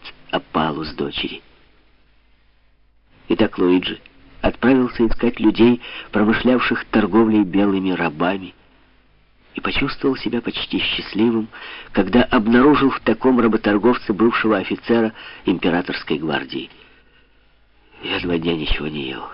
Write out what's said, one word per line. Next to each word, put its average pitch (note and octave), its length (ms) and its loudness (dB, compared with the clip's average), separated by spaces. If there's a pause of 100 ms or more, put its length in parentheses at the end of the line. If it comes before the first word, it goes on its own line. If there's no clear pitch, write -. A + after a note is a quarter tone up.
(300)
опалу D#2+ 540 -4
с D2+ 80 -10
дочери. - 480 -8 (1900)
Итак, E2 260 0
Луиджи F2+ 420 0 (400)
отправился A#2+ 680 2
искать - 320 0
людей, A2+ 420 4 (300)
промышлявших A2+ 760 0
торговлей G#2+ 580 4
белыми F#2+ 480 0
рабами, F2 600 -4 (1000)
и - 60 -14
почувствовал C3+ 560 -2
себя A#2+ 240 -4
почти - 400 -6
счастливым, A2+ 640 -2 (460)
когда G2+ 320 4
обнаружил B2+ 680 4
в - 100 -4
таком A#2+ 380 2
работорговце A2 760 2
бывшего G#2+ 440 2
офицера A2 560 0 (320)
императорской E2+ 720 -2
гвардии. D2 520 -6 (1300)
«Я G2 160 -6
два F2 180 -4
дня E2 200 -2
ничего D2+ 320 -4
не C#2+ 200 -8
ел», — A#1 260 -12